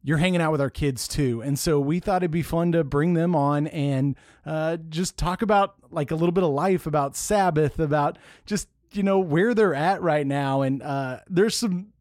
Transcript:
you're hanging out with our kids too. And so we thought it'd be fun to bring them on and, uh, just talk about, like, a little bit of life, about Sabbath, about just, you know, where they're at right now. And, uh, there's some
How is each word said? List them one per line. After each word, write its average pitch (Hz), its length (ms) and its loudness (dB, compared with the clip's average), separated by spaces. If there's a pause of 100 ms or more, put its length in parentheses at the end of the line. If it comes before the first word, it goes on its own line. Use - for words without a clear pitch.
you're 147 160 0
hanging 180 220 2
out 160 120 2
with 151 80 0
our 139 100 0
kids 139 380 -4
too. 120 340 -2
And 139 160 -2
so 151 220 0
we 147 180 0
thought 185 240 0
it'd 180 80 -2
be 165 120 -2
fun 170 300 0
to 165 120 2
bring 147 300 0
them 170 200 2
on 147 320 0
and, 139 480 -2 (320)
uh, 156 300 -4 (140)
just 170 280 -4
talk 180 240 -2
about, 202 320 2 (160)
like, 151 220 -4
a - 20 0
little 170 180 0
bit 185 120 2
of 160 60 2
life, 165 360 0
about 147 300 -2
Sabbath, 170 640 0
about 151 360 0 (300)
just, - 220 -4 (240)
you 202 100 -4
know, 196 180 2
where 185 340 2
they're 208 200 4
at 165 280 0
right 151 240 2
now. 139 360 0
And, 135 200 -2
uh, 135 460 -6
there's 190 260 2
some 196 340 -4 (120)